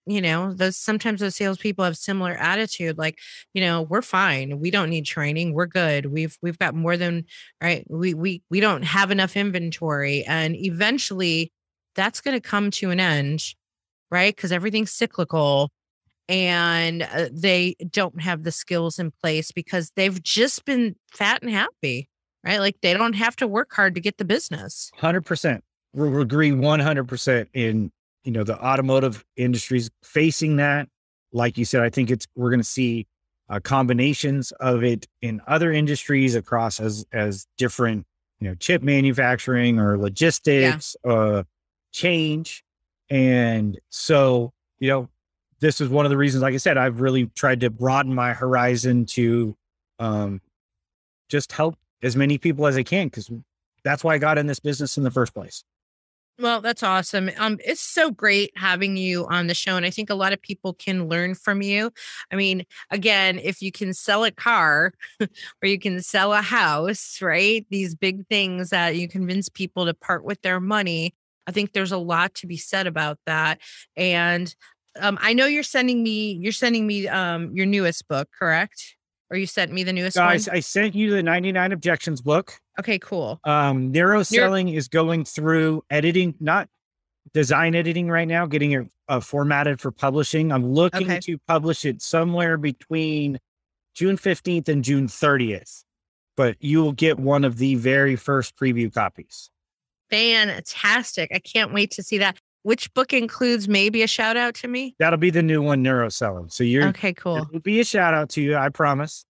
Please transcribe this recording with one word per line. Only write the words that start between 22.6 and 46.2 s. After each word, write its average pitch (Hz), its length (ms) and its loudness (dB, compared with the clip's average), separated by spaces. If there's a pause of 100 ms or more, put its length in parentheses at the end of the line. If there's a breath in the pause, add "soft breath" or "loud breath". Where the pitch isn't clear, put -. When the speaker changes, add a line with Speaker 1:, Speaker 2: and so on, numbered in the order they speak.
Speaker 1:
they 175 120 4
don't 226 220 0
have 226 220 0
to 254 100 -2
work 220 260 -2
hard 190 220 2
to 175 60 -8
get 202 160 -4
the 214 60 -4
business. 165 720 -4
Speaker 2:
Hundred 170 300 0
percent. 147 360 -2 (320)
We, 147 140 0
we 139 140 2
agree 143 320 4
one 147 260 4
hundred 139 300 0
percent 123 440 0
in, 110 380 0 (320)
you 127 80 -4
know, 110 140 0
the 107 180 -4
automotive 131 640 2 (100)
industry's 123 540 0 (140)
facing 156 520 2
that. 143 320 0 (460)
Like 120 240 0
you 120 80 0
said, 127 160 2
I 117 80 2
think 120 200 0
it's, 120 240 -2
we're 123 180 0
gonna 123 120 4
see, 117 440 -2 (420)
uh, 104 100 -4
combinations 135 920 0
of 123 320 2
it 120 220 0 (140)
in 113 260 -6
other 160 260 2
industries 143 640 2
across 113 440 -2
as, 107 320 -4
as 104 340 -4 (120)
different, 113 480 -2 (340)
you 107 80 -6
know, 92 80 -6
chip 165 280 0
manufacturing 123 960 2
or 104 180 4
logistics, 135 1080 2
Speaker 1:
Yeah. 123 80 0
Speaker 2:
uh, 107 320 2 (480)
change. 160 720 -2 (460)
And 117 680 2 (120)
so, 127 640 2 (260)
you 135 80 -2
know, 131 220 0 (520)
this 151 180 2
is 147 100 0
one 143 160 4
of 143 40 2
the 139 80 2
reasons, 135 240 2